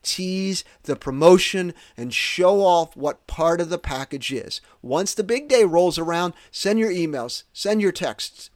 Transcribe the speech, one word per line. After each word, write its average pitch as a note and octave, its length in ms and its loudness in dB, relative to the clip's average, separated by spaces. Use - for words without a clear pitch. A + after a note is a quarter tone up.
Tease F#3 600 -4
the - 120 -4
promotion F3 760 4
and A#2+ 160 -8
show F#3+ 480 2
off E3+ 340 2
what - 320 -6
part E3 320 0
of E3+ 100 -4
the F3 100 -4
package C3+ 520 -8
is. - 300 -8
Once D#3 320 -2
the G#3+ 100 -4
big A#3+ 260 -4
day A#3+ 160 6
rolls E3+ 320 2
around, E3+ 360 -2
send G#3+ 300 -2
your A3 120 0
emails, D3+ 600 -6
send G#3+ 300 -2
your F#3+ 100 2
texts - 640 -10